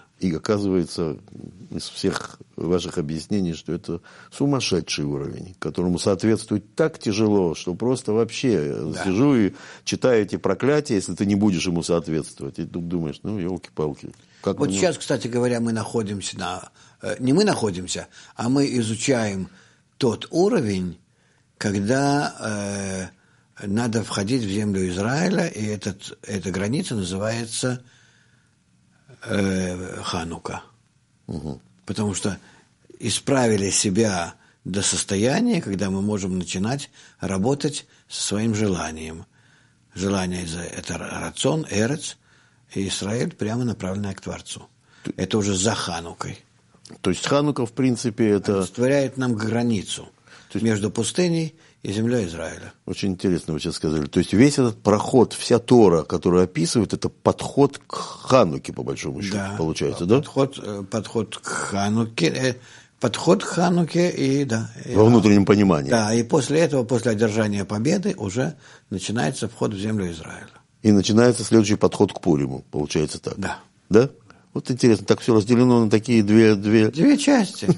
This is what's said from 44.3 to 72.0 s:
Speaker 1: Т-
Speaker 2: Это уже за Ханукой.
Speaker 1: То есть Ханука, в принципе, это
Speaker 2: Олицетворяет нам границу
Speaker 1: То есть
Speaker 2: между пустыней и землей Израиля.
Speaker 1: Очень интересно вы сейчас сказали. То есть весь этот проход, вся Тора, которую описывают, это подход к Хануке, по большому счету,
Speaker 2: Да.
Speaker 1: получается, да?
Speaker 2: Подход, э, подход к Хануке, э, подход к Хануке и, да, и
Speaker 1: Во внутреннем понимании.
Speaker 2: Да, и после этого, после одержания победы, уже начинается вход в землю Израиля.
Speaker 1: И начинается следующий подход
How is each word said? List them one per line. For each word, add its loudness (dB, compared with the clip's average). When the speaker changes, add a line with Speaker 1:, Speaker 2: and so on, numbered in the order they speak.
Speaker 1:
Т- -6
Speaker 2:
Это -2
уже 0
за 0
Ханукой. -8
Speaker 1:
То -2
есть -4
Ханука, 0
в -8
принципе, 0
это 2
Speaker 2:
Олицетворяет 0
нам -2
границу -2
Speaker 1:
То -6
есть 0
Speaker 2:
между 0
пустыней -2
и -6
землей 0
Израиля. -10
Speaker 1:
Очень -4
интересно 0
вы -2
сейчас -4
сказали. -2
То 0
есть 0
весь 6
этот 0
проход, 4
вся 2
Тора, 6
которую 2
описывают, 0
это -4
подход 0
к -12
Хануке, 2
по -8
большому -6
счету, -4
Speaker 2:
Да. -6
Speaker 1:
получается, -2
да? 6
Speaker 2:
Подход, -2
э, -10
подход -6
к -18
Хануке, -2
э, 0
подход 2
к -8
Хануке 2
и, 0
да, -2
и -8
Speaker 1:
Во 8
внутреннем 8
понимании. 6
Speaker 2:
Да, 2
и 2
после 0
этого, 2
после 0
одержания 0
победы, 0
уже -4
начинается -4
вход -4
в -8
землю -4
Израиля. -14
Speaker 1:
И 8
начинается 6
следующий 6
подход 2